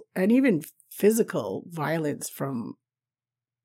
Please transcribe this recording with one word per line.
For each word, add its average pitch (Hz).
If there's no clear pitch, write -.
and 190
even 240
physical 175
violence 151
from 135